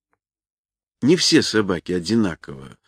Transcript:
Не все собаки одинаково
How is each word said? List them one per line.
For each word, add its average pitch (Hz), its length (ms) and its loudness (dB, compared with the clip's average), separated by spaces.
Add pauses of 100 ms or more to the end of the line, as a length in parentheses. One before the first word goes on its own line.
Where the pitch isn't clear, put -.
(1000)
Не 143 140 4
все 160 260 2
собаки 98 500 -2
одинаково 82 880 -4 (100)